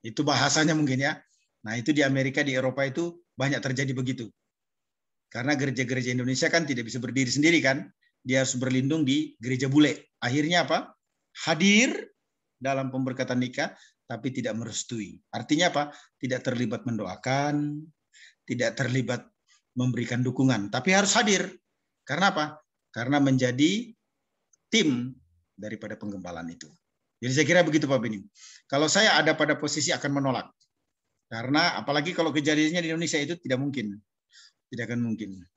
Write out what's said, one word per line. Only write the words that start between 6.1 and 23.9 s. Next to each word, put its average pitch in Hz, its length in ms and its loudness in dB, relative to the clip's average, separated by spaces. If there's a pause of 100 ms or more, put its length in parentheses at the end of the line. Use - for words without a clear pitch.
Indonesia 127 320 0
kan 170 160 2
tidak 123 240 -4
bisa 113 160 -8
berdiri 127 240 0
sendiri 143 320 4
kan, 135 320 0 (320)
dia 131 240 2
harus - 80 -4
berlindung 131 480 0
di 147 400 0
gereja 127 240 -2
bule. 143 560 4
Akhirnya 151 400 2
apa? - 320 -2 (480)
Hadir 202 640 4 (480)
dalam 135 400 -2
pemberkatan 127 480 -2
nikah, 143 320 -4 (320)
tapi 120 240 -6
tidak 117 240 -4
merestui. 107 640 -8 (160)
Artinya 151 400 2
apa? 147 100 2 (380)
Tidak 127 160 -2
terlibat 120 480 -4
mendoakan, 139 960 -2 (640)
tidak 120 320 -2
terlibat 123 480 -2 (480)
memberikan 120 480 -2
dukungan, 123 480 2
tapi 156 240 0
harus 202 240 4
hadir. 208 320 2 (560)
Karena 185 240 2
apa? 151 320 -4 (320)
Karena 139 240 0
menjadi 139 720 2 (800)